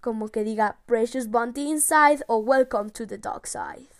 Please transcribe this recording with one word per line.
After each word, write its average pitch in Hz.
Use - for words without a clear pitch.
como 220
que 214
diga 214
"Precious 233
Bounty 240
inside" 302
o 226
"Welcome 233
to 226
the 202
dark -
side". -